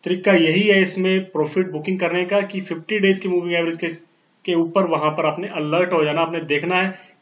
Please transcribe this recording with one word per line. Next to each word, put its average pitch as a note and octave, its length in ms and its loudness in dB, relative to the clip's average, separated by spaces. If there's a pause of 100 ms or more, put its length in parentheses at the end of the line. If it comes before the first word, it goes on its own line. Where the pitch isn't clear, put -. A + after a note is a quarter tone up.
तरीका F#3 280 2
यही E3 300 4
है G3+ 200 6
इसमें F#3 420 0
profit D#3+ 460 -2
booking D#3 300 -4
करने F3 240 0
का G3+ 180 0
कि F#3+ 180 -6
fifty F3 360 -6
days F#3+ 220 4
की G3 100 -6
moving F3 260 -2
average E3 220 -2
के, E3 120 -6
के - 680 -8
ऊपर E3 300 2
वहां D3+ 260 0
पर D#3 160 -2
आपने D3+ 220 -4
alert E3 440 -2
हो D#3+ 120 2
जाना। D3+ 160 0
आपने E3 200 -2
देखना D#3+ 420 -2
है F#3+ 100 -2 (300)